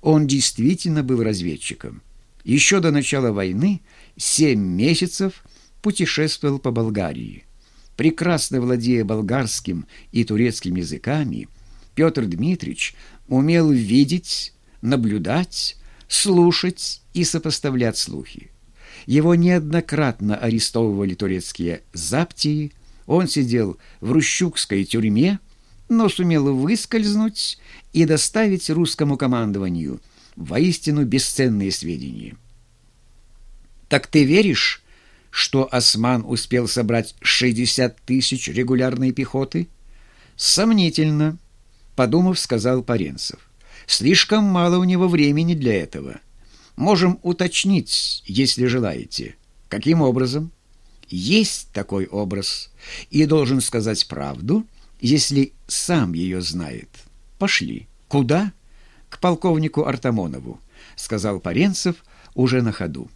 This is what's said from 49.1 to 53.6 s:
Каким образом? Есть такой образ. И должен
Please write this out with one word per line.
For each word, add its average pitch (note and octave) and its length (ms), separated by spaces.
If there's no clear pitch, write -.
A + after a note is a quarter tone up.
Каким D#3 320
образом? C3 500
Есть F3 640
такой G2 340
образ. G2 640
И D3+ 160
должен C#3 360